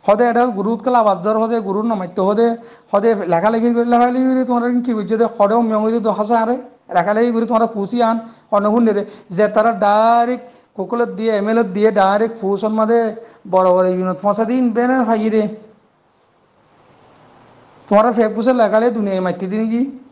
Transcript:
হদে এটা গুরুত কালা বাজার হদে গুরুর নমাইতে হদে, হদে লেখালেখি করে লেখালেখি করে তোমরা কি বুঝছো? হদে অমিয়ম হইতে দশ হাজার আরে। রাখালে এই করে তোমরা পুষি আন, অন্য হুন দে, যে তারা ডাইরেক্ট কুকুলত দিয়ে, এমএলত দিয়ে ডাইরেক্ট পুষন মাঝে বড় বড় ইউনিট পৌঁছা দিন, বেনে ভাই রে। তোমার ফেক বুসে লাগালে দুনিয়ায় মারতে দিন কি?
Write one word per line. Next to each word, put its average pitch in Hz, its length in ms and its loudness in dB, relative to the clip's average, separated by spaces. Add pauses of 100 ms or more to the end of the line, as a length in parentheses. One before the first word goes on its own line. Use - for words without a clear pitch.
হদে 208 260 4
এটা 240 140 2
গুরুত 220 400 -2
কালা 247 180 2
বাজার 202 340 0
হদে 226 220 -2
গুরুর 202 260 -4
নমাইতে 190 360 -4
হদে, 208 260 2 (440)
হদে 208 180 2 (180)
লেখালেখি 220 460 2
করে 240 200 0
লেখালেখি 247 360 2
করে 254 160 0
তোমরা 240 220 -2 (180)
কি 254 80 -2
বুঝছো? 214 340 0 (100)
হদে 202 160 2
অমিয়ম 220 320 0
হইতে 226 140 0
দশ 202 180 -2
হাজার 214 260 0
আরে। 240 120 -2 (360)
রাখালে 202 300 0
এই 240 100 2
করে 226 140 0
তোমরা 226 220 0
পুষি 226 360 -4
আন, 226 160 0 (320)
অন্য 202 160 2
হুন 226 180 2
দে, 202 200 0 (240)
যে 190 180 0
তারা 220 240 2
ডাইরেক্ট 226 760 2 (280)
কুকুলত 208 360 -4
দিয়ে, 220 220 -4
এমএলত 214 340 0
দিয়ে 208 260 0
ডাইরেক্ট 208 500 0
পুষন 202 320 -2
মাঝে 220 420 0 (340)
বড় 185 220 4
বড় 185 180 2
ইউনিট 185 280 -2
পৌঁছা 208 280 -2
দিন, 247 260 0
বেনে 247 320 0
ভাই 220 260 0
রে। 214 180 0 (2500)
তোমার 220 240 4
ফেক 214 220 0
বুসে 233 180 0
লাগালে 226 380 2
দুনিয়ায় 202 280 -2
মারতে 180 280 -4
দিন 214 220 -4
কি? 247 300 -4 (120)